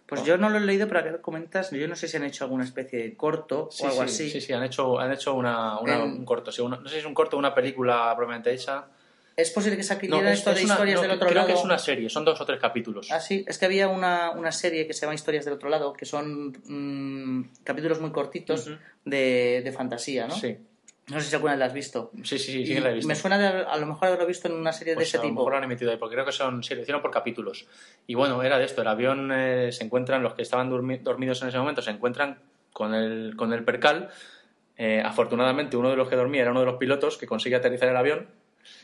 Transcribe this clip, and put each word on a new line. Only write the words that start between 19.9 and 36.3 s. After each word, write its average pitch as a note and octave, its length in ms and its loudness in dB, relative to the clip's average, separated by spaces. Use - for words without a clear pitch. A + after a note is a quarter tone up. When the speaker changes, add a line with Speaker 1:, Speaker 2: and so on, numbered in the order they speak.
Speaker 1:
¿no? D3 80 -6
Speaker 2:
Sí. B2+ 220 -4
Speaker 1:
No C#3+ 140 -6
sé C#3 100 -4
si D3+ 60 2
alguna D3 160 2
vez C3+ 80 0
la C3 60 4
has B2+ 60 -4
visto. C3 440 -8
Speaker 2:
Sí, C#3 200 -4
sí, - 20 -2
sí, C3 280 -4
sí - 60 -2
Speaker 1:
Y - 20 0
Speaker 2:
que C3+ 80 2
la B2+ 80 4
he A2+ 40 0
visto. A2+ 140 -2
Speaker 1:
me D3+ 60 0
suena F#3+ 240 2
de, G3+ 80 4
a F#3 320 0
lo D3+ 80 -2
mejor D#3 220 0
haberlo F3+ 180 2
visto F3+ 220 -4
en E3+ 60 -2
una D#3+ 180 0
serie D#3+ 200 -4
de D#3+ 40 0
Speaker 2:
Pues D#3+ 120 2
Speaker 1:
ese - 80 0
Speaker 2:
a A#2+ 40 2
lo - 80 0
Speaker 1:
tipo. A2+ 120 -2
Speaker 2:
mejor C3 120 2
lo C#3 60 2
han C3+ 60 0
emitido B2 280 -2
ahí, A2+ 40 -2
porque A2+ 200 -6
creo C3 100 0
que C#3 60 -2
son, B2+ 320 -2
sí, C3+ 100 -6
lo A#2+ 80 -6
hicieron C#3+ 180 -2
por C#3 120 -2
capítulos. - 540 -4
Y, A#2+ 80 -6
bueno, B2+ 260 2
era C3+ 160 4
de B2+ 80 4
esto: B2 160 -2
el A2+ 60 2
avión, C3 440 0
eh, B2+ 400 2
se A#2+ 120 -8
encuentran, B2 380 0
los A#2 120 -2
que A#2+ 80 -4
estaban B2+ 280 0
durmi-, B2+ 300 -2
dormidos B2+ 420 -2
en B2+ 60 -4
ese B2 100 -2
momento, C3+ 220 0
se A2+ 120 -4
encuentran B2 480 -2
con G#2+ 180 -2
el, A2 440 -2
con A2+ 180 -2
el A#2 100 -4
percal. D3 460 4
Eh, A2 260 2
afortunadamente, B2 760 2
uno B2 120 4
de C3+ 60 2
los C3 140 2
que C3+ 60 4
dormía C3 260 2